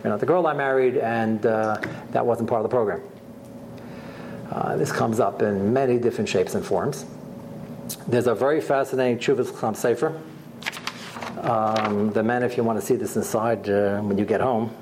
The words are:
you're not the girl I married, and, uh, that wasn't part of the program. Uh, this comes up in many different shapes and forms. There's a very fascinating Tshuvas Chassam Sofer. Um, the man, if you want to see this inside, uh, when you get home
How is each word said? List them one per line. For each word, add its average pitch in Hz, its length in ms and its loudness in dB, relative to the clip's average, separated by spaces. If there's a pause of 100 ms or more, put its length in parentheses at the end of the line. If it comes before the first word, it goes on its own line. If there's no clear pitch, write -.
you're 113 80 0
not 104 80 0
the 127 60 0
girl 165 200 4
I 151 80 2
married, 135 440 2
and, 113 480 0
uh, 107 340 2 (320)
that 117 140 2
wasn't 113 240 0
part 113 140 2
of 110 60 0
the 123 60 0
program. 98 260 2 (1500)
Uh, - 240 -2
this - 160 0
comes 113 300 0
up 98 200 2
in 104 300 2
many 127 260 4
different 110 300 0
shapes 92 280 2
and 92 100 -2
forms. 101 400 -2 (1000)
There's 123 200 2
a 117 80 4
very 139 240 2
fascinating 135 580 2
Tshuvas 127 340 2
Chassam 113 220 -2
Sofer. 151 460 0 (1200)
Um, 107 680 2
the 110 100 2
man, 120 220 2
if 123 140 0
you 123 60 2
want 113 160 2
to - 60 -6
see 127 100 4
this 107 200 -4
inside, 107 540 0
uh, 101 320 2
when 101 160 0
you 104 80 2
get 101 160 2
home 113 400 0